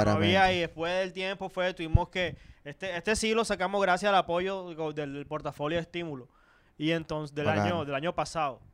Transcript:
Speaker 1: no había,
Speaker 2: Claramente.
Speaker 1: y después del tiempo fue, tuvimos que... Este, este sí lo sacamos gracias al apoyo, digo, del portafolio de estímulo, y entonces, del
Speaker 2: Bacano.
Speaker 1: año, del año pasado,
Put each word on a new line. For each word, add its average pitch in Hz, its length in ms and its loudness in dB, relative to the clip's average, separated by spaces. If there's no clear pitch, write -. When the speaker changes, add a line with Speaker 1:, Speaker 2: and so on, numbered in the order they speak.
Speaker 1:
no 104 60 6
había, 165 180 4
Speaker 2:
Claramente. 185 260 6
Speaker 1:
y 175 40 2
después 165 400 -2
del 190 120 -2
tiempo 190 380 -6
fue, 180 240 -2
tuvimos 170 340 -2
que... 175 280 -4
Este, 175 320 -8
este 202 180 0
sí 220 200 2
lo 220 100 2
sacamos 196 380 0
gracias 185 260 4
al 196 80 6
apoyo, 180 540 0
digo, 156 240 -6
del 143 320 -8
portafolio 147 500 -4
de 170 60 0
estímulo, 160 440 -8
y 156 140 0
entonces, 151 420 -4
del 147 100 -2
Speaker 2:
Bacano. 156 220 2
Speaker 1:
año, 165 180 0
del 139 100 -4
año 156 200 -2
pasado, 147 460 -2